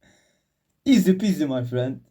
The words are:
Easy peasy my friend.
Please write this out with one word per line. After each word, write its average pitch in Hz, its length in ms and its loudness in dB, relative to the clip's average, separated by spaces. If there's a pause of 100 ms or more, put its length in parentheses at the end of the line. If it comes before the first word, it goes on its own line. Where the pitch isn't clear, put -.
(880)
Easy 190 260 4
peasy 185 320 -2
my 131 200 -4
friend. 123 320 -4 (140)